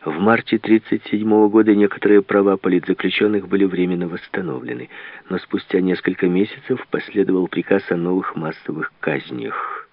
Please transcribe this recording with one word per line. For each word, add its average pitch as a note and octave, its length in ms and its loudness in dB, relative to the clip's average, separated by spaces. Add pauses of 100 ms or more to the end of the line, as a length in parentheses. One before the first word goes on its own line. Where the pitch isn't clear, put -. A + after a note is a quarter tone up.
В D#2 140 -6
марте A2 400 2
тридцать - 480 0
седьмого G#2+ 420 4
года G#2+ 260 6
некоторые G2+ 460 4
права G2 380 2
политзаключённых F#2 880 0
были G2 160 2
временно F2+ 420 0
восстановлены, C#2 840 -8 (400)
но F#2 80 -4
спустя - 420 -2
несколько F#2 480 0
месяцев G#2 640 -2
последовал F#2 580 -2
приказ - 420 -2
о F#2 60 0
новых F#2 400 -2
массовых D#2 640 -8
казнях. C2 800 -8 (120)